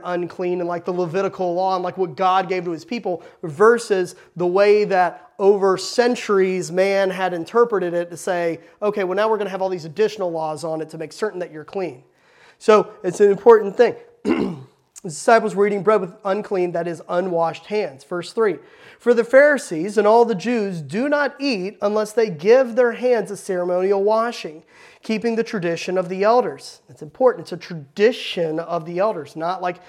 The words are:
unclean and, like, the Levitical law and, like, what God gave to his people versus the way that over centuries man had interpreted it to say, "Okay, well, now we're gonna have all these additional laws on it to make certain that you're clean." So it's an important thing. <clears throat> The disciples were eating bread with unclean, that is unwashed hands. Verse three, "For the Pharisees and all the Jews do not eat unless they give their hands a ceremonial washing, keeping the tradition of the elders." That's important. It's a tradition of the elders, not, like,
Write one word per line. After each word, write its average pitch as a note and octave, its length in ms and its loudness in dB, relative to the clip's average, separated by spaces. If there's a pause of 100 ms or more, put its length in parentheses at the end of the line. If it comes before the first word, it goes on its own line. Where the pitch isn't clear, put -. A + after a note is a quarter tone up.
unclean F3+ 560 -4
and, F3 80 -4
like, E3+ 160 -6
the F#3+ 80 -4
Levitical F3+ 640 -2
law F#3+ 220 0
and, F3+ 60 -2
like, F3 140 -6
what F3+ 180 -4
God F#3 320 2
gave F3+ 200 -4
to F3+ 60 -4
his D#3 120 -10
people G3 380 -6 (200)
versus F#3+ 720 2 (200)
the F3 100 0
way G#3 380 4
that F3+ 380 0 (160)
over G3 380 4
centuries F#3+ 960 0
man G3 380 2
had F#3 240 -4
interpreted F#3 580 0
it E3+ 180 -4
to E3+ 60 -14
say, E3+ 420 -2 (220)
"Okay, G#3 240 -2
well, F3+ 120 -2
now G#3+ 120 0
we're A3 80 2
gonna G3+ 140 -4
have F#3+ 100 -6
all F#3+ 80 -2
these F3+ 160 -6
additional F#3 460 -2
laws D#3 340 -6
on D#3+ 160 -4
it D#3 100 -10
to E3 80 -16
make D#3 140 -12
certain G3 280 -6
that D#3+ 120 -10
you're D3+ 120 -14
clean." D3+ 400 -10 (540)
So G#3+ 300 4 (140)
it's F3+ 180 -4
an G3+ 100 6
important G3+ 460 6
thing. A3+ 180 4 (300)
<clears throat> D#3+ 420 -4 (360)
The F#3+ 80 -10
disciples A3 440 2
were G3+ 140 2
eating G3+ 160 -4
bread G#3+ 160 4
with F3 140 -10 (100)
unclean, F#3+ 480 -2
that E3+ 160 -4
is E3 200 -8
unwashed E3+ 580 -2
hands. F3+ 360 -6
Verse F3 300 -10
three, G#3+ 260 0 (400)
"For A#3+ 160 4
the A#3 80 2
Pharisees A3+ 760 4
and G#3 80 4
all A#3 180 6
the A3+ 100 -2
Jews G3 480 -4
do F#3 260 -4
not C#4+ 300 -2
eat G#3+ 420 -4
unless G#3 320 -2
they A3+ 160 2
give A3 460 4
their A#3+ 180 2
hands G#3+ 380 0
a G3+ 60 -8
ceremonial F#3 640 0
washing, G#3+ 640 -2 (400)
keeping A3 320 -2
the A3+ 80 0
tradition F3 520 -4
of F3+ 120 -2
the F#3+ 160 -2
elders." G#3 640 0
That's - 140 -20
important. E3+ 400 0
It's - 100 -12
a F3+ 40 -10
tradition E3+ 1040 -2
of E3 260 -6
the E3+ 140 -8
elders, F#3 380 -4
not, F3 260 -6
like, F3+ 140 -4 (120)